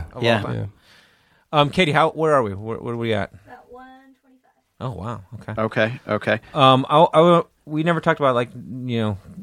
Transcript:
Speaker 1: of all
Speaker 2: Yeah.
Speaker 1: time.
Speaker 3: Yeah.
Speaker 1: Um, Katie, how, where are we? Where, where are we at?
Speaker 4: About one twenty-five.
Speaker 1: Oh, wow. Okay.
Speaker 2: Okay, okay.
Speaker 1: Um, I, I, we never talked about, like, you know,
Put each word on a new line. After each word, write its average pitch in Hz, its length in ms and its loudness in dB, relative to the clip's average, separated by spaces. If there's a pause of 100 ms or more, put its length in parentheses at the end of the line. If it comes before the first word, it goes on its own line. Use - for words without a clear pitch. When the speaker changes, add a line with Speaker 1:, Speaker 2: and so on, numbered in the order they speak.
(120)
Speaker 1:
of - 60 -20
all 120 60 -8
Speaker 2:
Yeah. 117 180 2
Speaker 1:
time. 120 140 -8
Speaker 3:
Yeah. 110 100 -6 (880)
Speaker 1:
Um, 147 160 2
Katie, 180 220 0
how, 156 180 2
where 156 240 0
are 135 80 4
we? 101 140 -2
Where, 110 240 -10
where 120 160 -8
are - 20 -8
we 113 160 -2
at? 98 180 -4 (140)
Speaker 4:
About - 260 -20
one 254 140 -20 (380)
twenty-five. 262 280 -20 (300)
Speaker 1:
Oh, 127 100 -8
wow. 104 300 -12 (180)
Okay. 110 220 -8
Speaker 2:
Okay, 113 460 -2
okay. 107 320 -2 (160)
Speaker 1:
Um, 131 340 6
I, 156 240 6
I, 170 300 6 (220)
we 151 180 -6
never 165 180 0
talked 160 180 0
about, 135 140 2
like, 120 220 0
you 123 420 -8
know, 107 200 -2 (260)